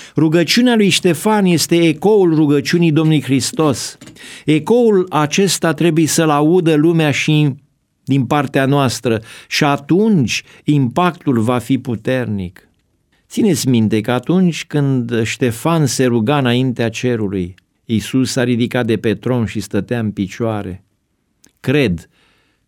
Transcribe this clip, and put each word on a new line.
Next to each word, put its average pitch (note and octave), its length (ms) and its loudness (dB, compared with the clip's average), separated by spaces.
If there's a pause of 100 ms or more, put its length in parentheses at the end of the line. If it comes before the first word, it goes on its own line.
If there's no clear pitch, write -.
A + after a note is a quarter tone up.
(160)
Rugăciunea E3+ 600 2
lui G#3+ 140 4
Ștefan G3 560 0
este E3+ 300 0
ecoul E3+ 600 2
rugăciunii D3+ 560 2
Domnului D#3 300 2
Hristos. C3 760 -2 (480)
Ecoul F#3+ 640 2
acesta D#3+ 640 0
trebuie D#3+ 340 2
să-l D#3+ 220 0
audă D#3 460 2
lumea D#3 360 2
și D3+ 440 0 (480)
din C3+ 220 0
partea C#3+ 400 0
noastră C3 560 0 (260)
și - 160 -2
atunci D3+ 800 0 (200)
impactul D3 760 0
va B2 180 0
fi B2 200 -2
puternic. A2+ 920 -6 (600)
Țineți E3+ 400 0
minte A2 320 2
că A2+ 100 -4
atunci E3 540 0
când B2+ 580 -2
Ștefan C#3 640 -2
se B2+ 200 0
ruga A#2+ 320 0
înaintea B2 520 0
cerului, G2+ 640 -4 (320)
Iisus B2 460 -2
s-a C3 120 0
ridicat B2 420 0
de A2 120 0
pe G#2+ 160 0
tron A#2+ 320 -2
și G#2 140 -8
stătea G#2 400 -4
în G#2+ 120 -4
picioare. G2+ 720 -6 (760)
Cred B2+ 480 -2 (600)